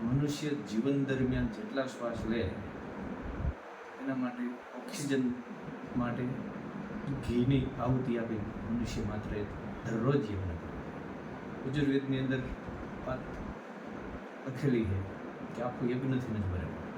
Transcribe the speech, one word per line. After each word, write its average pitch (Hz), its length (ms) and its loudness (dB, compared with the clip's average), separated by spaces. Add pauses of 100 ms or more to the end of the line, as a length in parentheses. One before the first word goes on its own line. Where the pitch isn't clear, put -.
મનુષ્ય 143 460 4
જીવન 139 540 4
દરમિયાન 127 440 4
જેટલા 107 360 -2
શ્વાસ 120 340 -2 (120)
લે, 117 100 4
એના - 1800 -4
માટે 123 320 0
ઓક્સિજન 127 880 0 (640)
માટે 123 260 2 (1040)
ઘીની 123 400 6 (120)
આહુતિ 123 380 4
આપી 113 220 0 (320)
મનુષ્ય 117 300 0
માત્ર 104 340 -2
એ 104 100 0 (400)
દરરોજ 113 300 4
યજ્ઞ 101 180 2
કરે. - 1400 -6
યજુર્વેદની 135 500 4
અંદર 131 200 2 (680)
વાત 127 140 -2 (1300)
લખેલી 127 380 4
છે 92 100 2 (600)
કે 117 60 -2
આખું 123 280 0
યજ્ઞથી 131 180 2
નથી 127 220 2
બનેલું. 90 680 0